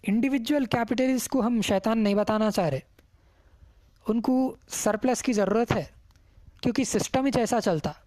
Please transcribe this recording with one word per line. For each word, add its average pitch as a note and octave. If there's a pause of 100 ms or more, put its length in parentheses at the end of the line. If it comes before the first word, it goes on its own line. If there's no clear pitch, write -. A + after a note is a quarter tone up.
انڈیویجول C4
کیپٹلسٹ B3
کو C4
ہم A#3
شیطان A3
نہیں G3+
بتانا G#3+
چاہ F3+
رہے۔ C3 (1300)
ان A3+
کو C4 (120)
سرپلس A3
کی B3+
ضرورت G#3
ہے، F3 (800)
کیونکہ B3+
سسٹم A#3
ہی C#4
ایسا A#3
چلتا۔ D#3+ (160)